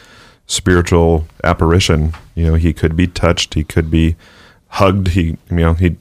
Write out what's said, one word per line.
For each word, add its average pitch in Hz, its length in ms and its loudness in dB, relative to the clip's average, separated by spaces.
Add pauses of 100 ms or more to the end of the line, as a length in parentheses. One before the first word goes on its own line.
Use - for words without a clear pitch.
(460)
spiritual 85 800 0 (180)
apparition. 82 680 0 (220)
You 82 120 -2
know, 80 80 2
he 82 180 0
could 80 240 -2
be 90 100 2
touched. - 480 -2
He 76 100 -2
could 80 260 -4
be 82 260 0 (520)
hugged. 95 400 0
He, 90 140 0 (280)
you 87 60 -2
know, 82 180 2
he, 85 260 0